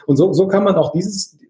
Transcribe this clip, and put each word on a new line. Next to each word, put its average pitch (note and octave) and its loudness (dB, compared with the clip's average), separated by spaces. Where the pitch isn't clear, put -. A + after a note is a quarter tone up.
und C#3 2
so, F3 2
so F3 2
kann G3+ 0
man G3 2
auch D#3 0
dieses, G3 -8